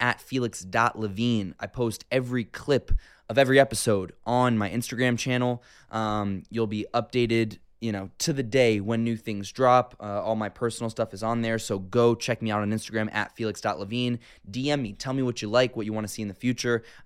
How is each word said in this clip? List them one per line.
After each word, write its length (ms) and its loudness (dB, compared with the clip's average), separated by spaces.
at 200 0
felix 420 -4
dot 360 0
levine. 640 -2
I 80 -8
post 420 -4
every 320 0
clip 480 -2
of 100 2
every 220 8
episode 520 2
on 340 4
my 120 0
Instagram 460 -2
channel. 460 -2
Um, 580 -2
you'll 160 -2
be 260 -4
updated, 640 0
you 140 -4
know, 240 -6
to 160 -2
the 100 -2
day 380 4
when 240 -2
new 120 -2
things 360 -8
drop. 480 4
Uh, 220 -6
all 120 -2
my 140 -2
personal 400 -6
stuff 240 -4
is 100 -10
on 200 0
there, 160 0
so 200 -4
go 360 4
check 260 -2
me 100 -2
out 120 0
on 80 0
Instagram 440 -2
at 220 -4
felix 240 -4
dot 180 -2
levine. 400 -4
D 200 -4
M 120 0
me. 120 -6
Tell 180 -6
me 100 0
what 200 -2
you 60 -6
like, 280 2
what 80 -4
you 80 -4
wanna 160 -4
see 140 -8
in 60 -4
the 60 -8
future. 500 -2